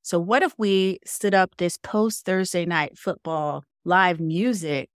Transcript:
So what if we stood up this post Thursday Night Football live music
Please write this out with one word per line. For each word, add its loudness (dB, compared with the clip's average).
So -2
what 2
if 0
we 2
stood -2
up 4
this -2
post -2
Thursday 0
Night -2
Football -4
live 4
music -2